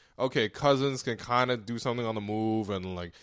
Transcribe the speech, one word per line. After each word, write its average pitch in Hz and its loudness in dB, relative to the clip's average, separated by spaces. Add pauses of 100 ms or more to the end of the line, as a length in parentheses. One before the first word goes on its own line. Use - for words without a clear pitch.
(200)
okay, 123 2
Cousins 139 2
can 117 -2
kinda 123 2
do 113 -6
something 120 -2
on 110 -2
the 107 -2
move, 110 0
and, 92 -4
like, 87 -8